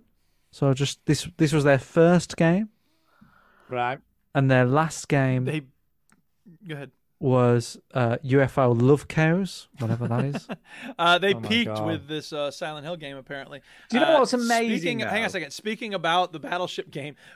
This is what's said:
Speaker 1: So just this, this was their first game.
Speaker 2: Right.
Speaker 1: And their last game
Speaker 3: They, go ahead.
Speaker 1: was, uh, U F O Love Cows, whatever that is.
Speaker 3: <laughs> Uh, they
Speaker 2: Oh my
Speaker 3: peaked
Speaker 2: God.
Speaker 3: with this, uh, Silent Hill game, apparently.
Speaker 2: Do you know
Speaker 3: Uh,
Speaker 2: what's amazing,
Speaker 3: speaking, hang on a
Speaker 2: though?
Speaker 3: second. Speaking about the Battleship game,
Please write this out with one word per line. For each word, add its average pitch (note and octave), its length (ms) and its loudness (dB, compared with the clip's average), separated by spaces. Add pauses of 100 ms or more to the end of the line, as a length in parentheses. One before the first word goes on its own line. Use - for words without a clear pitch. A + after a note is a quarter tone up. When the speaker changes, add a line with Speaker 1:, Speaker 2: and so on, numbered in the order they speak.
(500)
Speaker 1:
So C#3 240 0
just C3+ 320 -4
this, D3+ 200 0 (120)
this D3+ 160 2
was D3 100 4
their C#3 140 6
first E3+ 580 4
game. F3+ 320 2 (1000)
Speaker 2:
Right. B2 300 -2 (340)
Speaker 1:
And C3+ 160 4
their B2+ 160 6
last D3+ 420 0
game C3 380 0
Speaker 3:
They, D3 160 -4 (1040)
go D#3+ 60 -10
ahead. C#3 160 -12 (280)
Speaker 1:
was, B2 600 2 (160)
uh, A#2+ 280 0
U C3+ 200 2
F B2+ 160 -2
O B2+ 140 4
Love B2+ 360 2
Cows, E3+ 600 -2 (100)
whatever A#2 300 -2
that A#2+ 180 -2
is. C#3+ 260 -8
Speaker 3:
<laughs> F3 60 -14 (400)
Uh, E3+ 200 4
they G3 160 2
Speaker 2:
Oh - 60 -10
my - 80 -8
Speaker 3:
peaked A3+ 260 0
Speaker 2:
God. G#2+ 120 -4
Speaker 3:
with D3 220 -6
this, D3+ 240 -10
uh, D3 180 -6
Silent D3+ 340 -12
Hill F3 120 -10
game, C#3+ 200 -14
apparently. C#3 440 -14 (280)
Speaker 2:
Do A3+ 80 0
you C#4+ 80 4
know D#4+ 120 6
Speaker 3:
Uh, - 40 8
Speaker 2:
what's B3 140 2
amazing, A#3 440 0
Speaker 3:
speaking, A#3 220 -4
hang G#3+ 80 -4
on G3 100 -2
a A3+ 40 -2
Speaker 2:
though? G#3 60 -2
Speaker 3:
second. E3+ 240 -8
Speaking G#3+ 420 -8
about F3 380 0
the D#3+ 80 -12
Battleship F3 500 -6
game, C#3+ 240 -12 (220)